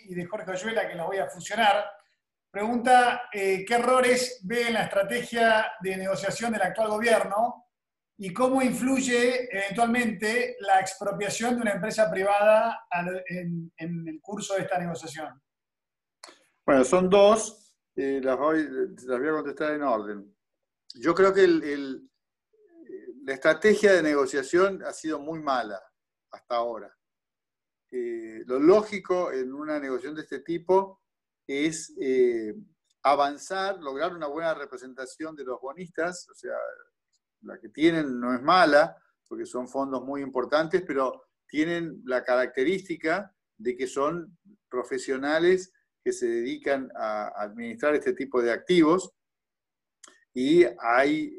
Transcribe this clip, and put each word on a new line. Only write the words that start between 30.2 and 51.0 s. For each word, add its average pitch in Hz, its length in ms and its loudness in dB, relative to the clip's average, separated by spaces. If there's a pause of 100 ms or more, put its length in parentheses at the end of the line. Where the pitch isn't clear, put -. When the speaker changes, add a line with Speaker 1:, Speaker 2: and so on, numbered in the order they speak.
Speaker 2:
este 139 180 -10
tipo 185 600 -2 (420)
es, 151 560 -4
eh, 123 540 2 (480)
avanzar, 147 800 -2
lograr 151 340 -6
una 160 140 -8
buena 160 260 -4
representación 131 800 -14
de 143 100 -12
los 123 160 -8
bonistas, 165 720 -8
o - 40 -20
sea, - 220 -10 (840)
la 101 160 -18
que 110 120 -20
tienen 147 500 0
no 123 120 -2
es 127 100 -4
mala, 156 540 6 (320)
porque 113 160 -10
son 123 220 -8
fondos 135 380 -6
muy 139 180 -8
importantes, 151 640 -2
pero 135 380 -2 (240)
tienen 160 560 -4
la 127 180 -2
característica 160 1120 -2 (240)
de 123 180 -4
que 127 120 -6
son 165 500 -4 (300)
profesionales 143 1040 -2 (320)
que 123 80 -2
se 123 160 -2
dedican 131 680 -4
a 107 380 -6 (100)
administrar 117 540 -4
este 131 160 -2
tipo 131 280 -2
de 120 120 2
activos, 170 580 2 (1300)
y 160 260 6 (160)
hay, 143 580 2